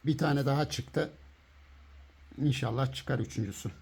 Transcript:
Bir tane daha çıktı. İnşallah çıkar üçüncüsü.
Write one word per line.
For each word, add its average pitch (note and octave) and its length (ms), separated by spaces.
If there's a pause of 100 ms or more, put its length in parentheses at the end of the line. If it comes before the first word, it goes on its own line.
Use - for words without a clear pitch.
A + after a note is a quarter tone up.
Bir D#3 140
tane C#3+ 280
daha C#3+ 240
çıktı. - 400 (1300)
İnşallah C3 540
çıkar C3+ 260
üçüncüsü. - 520 (120)